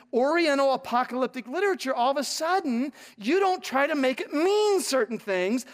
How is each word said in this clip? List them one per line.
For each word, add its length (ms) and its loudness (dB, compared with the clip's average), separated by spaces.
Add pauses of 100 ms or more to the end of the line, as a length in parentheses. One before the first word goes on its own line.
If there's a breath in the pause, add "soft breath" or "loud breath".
(120)
Oriental 600 2
apocalyptic 760 -4
literature, 460 -2
all 160 2
of 80 -2
a 60 -2
sudden, 680 -2 (240 loud breath)
you 240 0
don't 240 0
try 220 0
to 80 -2
make 260 0
it 140 -8
mean 480 2
certain 360 -2
things 560 -2